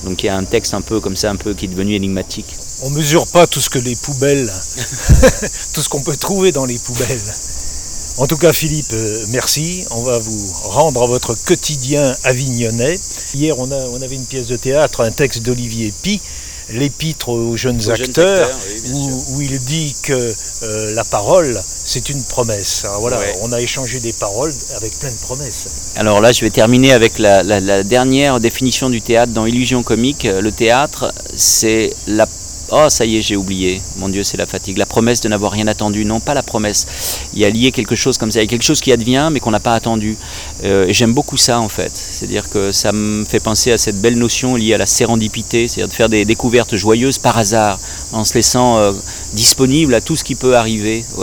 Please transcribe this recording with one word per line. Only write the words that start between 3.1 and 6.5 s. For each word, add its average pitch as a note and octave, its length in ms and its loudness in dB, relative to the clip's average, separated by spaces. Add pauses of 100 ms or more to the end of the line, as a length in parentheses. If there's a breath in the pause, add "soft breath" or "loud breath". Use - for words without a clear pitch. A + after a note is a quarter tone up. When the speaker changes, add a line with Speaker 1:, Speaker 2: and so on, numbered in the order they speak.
Speaker 2:
pas E3+ 200 6
tout - 140 -2
ce - 80 -2
que C3+ 100 -2
les B2 160 -4
poubelles, C#3 520 0
<laughs> - 1300 2
tout D#3+ 80 -2
ce - 80 -2
qu'on C#3+ 120 -4
peut C#3+ 160 -2
trouver F#3+ 340 2